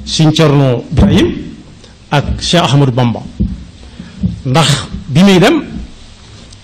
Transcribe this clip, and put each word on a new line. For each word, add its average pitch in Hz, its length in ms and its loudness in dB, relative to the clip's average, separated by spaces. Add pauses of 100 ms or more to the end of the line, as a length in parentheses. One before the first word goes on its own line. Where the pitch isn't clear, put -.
Sëñ 156 280 2
Cerno 143 580 2
Birahim 202 380 2 (800)
ak 131 300 -2
Cheikh 170 220 0
Ahmadou 139 300 2
Bamba. 123 280 0 (1200)
Ndax 139 240 2 (380)
bi 147 160 2
muy 196 160 6
dem 285 240 2 (1000)